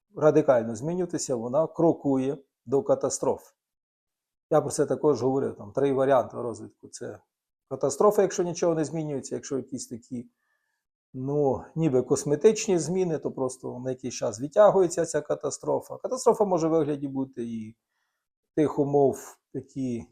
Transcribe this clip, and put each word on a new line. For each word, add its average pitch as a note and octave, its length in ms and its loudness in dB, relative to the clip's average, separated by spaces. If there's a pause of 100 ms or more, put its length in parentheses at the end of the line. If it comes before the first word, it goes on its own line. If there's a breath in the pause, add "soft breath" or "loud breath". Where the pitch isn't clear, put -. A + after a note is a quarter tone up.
(160)
радикально C#3 600 4
змінюватися, D#3 600 -4
вона B2 320 -2
крокує C#3 680 0 (280)
до C3+ 180 0
катастрофи. C3+ 680 -2 (1000)
Я D3+ 100 4
про C#3 80 -6
це C#3+ 160 0
також C#3 360 0
говорив, C3 340 -2
там G2+ 160 -16
три C#3 220 0
варіанти B2+ 440 2
розвитку. A2 500 -12
Це A2+ 320 -14 (500)
катастрофа, G3+ 520 2
якщо F#3 220 0
нічого E3+ 320 0
не D#3+ 100 0
змінюється, D3 500 -6
якщо C3 220 -6
якісь B2 300 -10
такі, A#2+ 420 -12 (840)
ну, C#3 500 0 (120)
ніби D3 260 4
косметичні D3+ 800 2
зміни, E3 380 -2
то - 140 -6
просто B2+ 480 -6
на B2+ 100 -6
якийсь B2+ 240 -8
час A#2 280 -6
відтягується F3 640 4
ця D3+ 160 -4
катастрофа. C#3 760 -6
Катастрофа A3 480 2
може E3+ 220 0
в D#3 40 2
вигляді D3 360 0
бути C3+ 360 -6
і A2+ 320 -10 (800)
тих D3+ 240 2
умов, C#3 580 2 (160)
які B2+ 580 -8